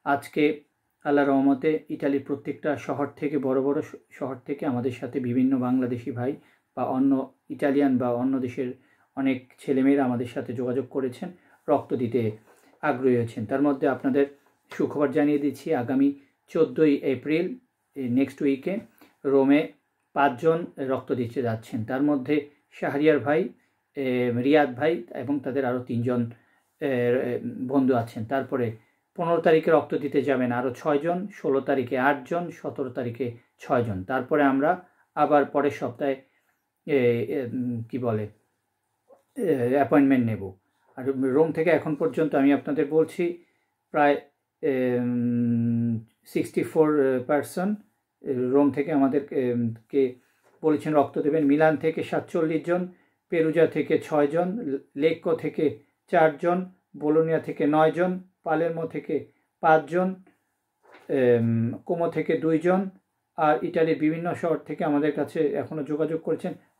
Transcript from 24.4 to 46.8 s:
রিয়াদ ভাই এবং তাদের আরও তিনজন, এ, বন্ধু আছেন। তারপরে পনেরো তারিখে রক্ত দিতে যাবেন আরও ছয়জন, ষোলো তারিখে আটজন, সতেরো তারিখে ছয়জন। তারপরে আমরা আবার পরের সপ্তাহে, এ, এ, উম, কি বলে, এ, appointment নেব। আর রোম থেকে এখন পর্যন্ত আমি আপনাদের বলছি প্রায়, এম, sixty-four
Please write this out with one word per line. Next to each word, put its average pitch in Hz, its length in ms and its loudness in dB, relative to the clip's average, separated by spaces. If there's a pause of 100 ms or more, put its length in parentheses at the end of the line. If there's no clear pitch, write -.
রিয়াদ 139 340 2
ভাই 127 340 -2
এবং 139 300 -6
তাদের 135 240 -4
আরও 127 140 -2
তিনজন, 120 520 -2 (500)
এ, 123 580 0 (280)
বন্ধু 131 280 2
আছেন। 113 300 -2
তারপরে 127 480 -4 (440)
পনেরো 170 240 0
তারিখে 165 300 4
রক্ত 151 240 2
দিতে 143 280 -2
যাবেন 127 300 0
আরও 123 220 -2
ছয়জন, 165 540 -2
ষোলো 135 320 -2
তারিখে 131 380 -2
আটজন, 147 520 0
সতেরো 127 400 -8
তারিখে 120 420 -6 (260)
ছয়জন। 113 460 -2
তারপরে 135 380 0
আমরা 143 420 2 (300)
আবার 147 300 4
পরের 139 260 0
সপ্তাহে, 135 460 -4 (720)
এ, 147 100 0
এ, 120 560 0
উম, 123 380 -4
কি 131 80 -6
বলে, 110 300 -2 (1080)
এ, 143 340 0
appointment 135 560 4
নেব। 98 260 -4 (440)
আর 135 160 -4 (100)
রোম 143 300 2
থেকে 160 180 0
এখন 156 240 0
পর্যন্ত 160 400 -2
আমি 139 180 4
আপনাদের 143 340 -2
বলছি 160 580 -2 (460)
প্রায়, 143 300 2 (420)
এম, 120 1300 0 (400)
sixty-four 151 920 2